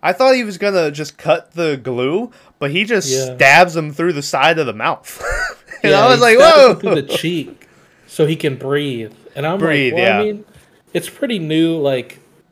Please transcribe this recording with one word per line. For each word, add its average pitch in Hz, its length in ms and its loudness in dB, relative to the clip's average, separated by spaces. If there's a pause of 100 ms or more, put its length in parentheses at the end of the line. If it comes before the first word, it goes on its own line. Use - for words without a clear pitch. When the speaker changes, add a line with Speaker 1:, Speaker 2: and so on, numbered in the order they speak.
Speaker 1:
I 165 100 0
thought 262 220 4
he 247 100 -2
was 196 140 -12
gonna 185 320 -2
just 147 280 -12
cut 156 360 -2
the 160 280 -4
glue, 131 480 -4 (280)
but 143 120 -4
he 185 140 -2
just 202 260 -2
Speaker 2:
Yeah. 131 260 -4
Speaker 1:
stabs 151 400 4
him 151 160 -6
through 170 200 -4
the 143 100 -6
side 156 360 0
of 151 80 -2
the 113 80 -6
mouth. - 540 -8
<laughs> - 240 -6 (300)
And 214 100 2
Speaker 2:
Yeah, 208 120 4
Speaker 1:
I 247 40 4
was 254 80 6
Speaker 2:
he 240 60 2
Speaker 1:
like, 233 160 6
Speaker 2:
stabbed 311 200 8
him 262 100 8
Speaker 1:
"Whoa!" 220 60 4 (200)
Speaker 2:
through 151 80 0
the - 140 -8
cheek - 520 -8 (380)
so - 200 -2
he 160 80 -2
can 147 220 -4
breathe. 135 560 -6 (240)
And 143 100 -6
I'm 175 120 -4
Speaker 1:
Breathe, 147 340 0
Speaker 2:
like, 120 100 0
"Well, 117 120 2
Speaker 1:
yeah. 101 60 0
Speaker 2:
I 107 40 -2
mean, 104 200 -6 (500)
it's 175 140 -6
pretty 240 300 -6
new. 165 400 0
Like, 135 400 -4 (340)